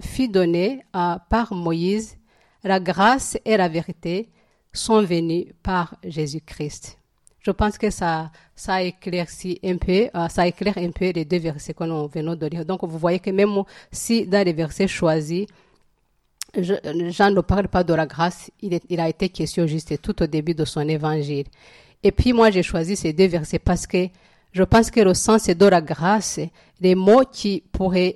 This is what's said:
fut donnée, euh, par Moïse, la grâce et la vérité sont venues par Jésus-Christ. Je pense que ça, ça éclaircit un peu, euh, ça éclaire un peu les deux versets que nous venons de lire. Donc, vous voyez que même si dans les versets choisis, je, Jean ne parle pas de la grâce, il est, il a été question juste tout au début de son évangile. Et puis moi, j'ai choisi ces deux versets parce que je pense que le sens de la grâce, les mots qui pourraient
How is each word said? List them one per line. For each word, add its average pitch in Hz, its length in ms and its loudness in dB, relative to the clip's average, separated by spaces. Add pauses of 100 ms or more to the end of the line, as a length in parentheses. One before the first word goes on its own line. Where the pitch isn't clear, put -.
fut - 260 -2
donnée, 185 560 0 (120)
euh, 175 200 0 (140)
par 220 240 0
Moïse, 175 640 -2 (460)
la 190 160 2
grâce 196 640 2
et 220 140 2
la 185 100 2
vérité 170 640 -6 (420)
sont 220 300 2
venues 170 600 -2
par 185 420 -2
Jésus-Christ. 151 960 -10 (440)
Je 202 100 -2
pense 208 260 -2
que 208 120 -2
ça, 160 420 -4 (240)
ça 185 260 -2
éclaircit 180 840 -6
un 185 100 0
peu, 185 400 2
euh, 170 140 -2
ça 180 180 2
éclaire 196 300 -4
un 175 140 -4
peu 185 200 -2
les 165 140 -4
deux 180 140 -2
versets 156 340 -8
que 175 100 -10
nous 156 240 -4
venons 160 280 -6
de 156 100 -6
lire. 165 200 -6
Donc, 185 200 -6
vous 165 120 -8
voyez 175 220 0
que 196 120 -6
même 196 320 2 (280)
si - 340 0
dans 196 200 2
les 175 80 2
versets 160 340 -2
choisis, 160 580 -2 (1120)
je, 185 180 0 (340)
Jean 202 220 2
ne 190 100 2
parle 185 260 0
pas 180 160 0
de 170 100 0
la 156 120 0
grâce, - 440 -6 (120)
il 196 120 -6
est, 170 160 -2
il 170 120 -2
a 165 80 0
été 185 180 -2
question 165 400 -2
juste 151 340 -6
tout - 220 -4
au 165 40 2
début 151 260 -2
de 156 100 -4
son 147 240 -4
évangile. 151 600 -4 (540)
Et 196 120 4
puis - 180 4
moi, 226 180 6
j'ai 185 140 4
choisi 170 320 -2
ces 165 160 -2
deux 180 160 4
versets 165 320 -2
parce - 260 0
que 185 220 0 (460)
je 185 100 2
pense 226 260 4
que 233 120 2
le 185 120 6
sens 220 340 2
de 185 180 4
la 185 160 6
grâce, 170 580 -2 (400)
les 185 160 4
mots 208 340 6
qui 196 320 -4 (120)
pourraient 185 420 0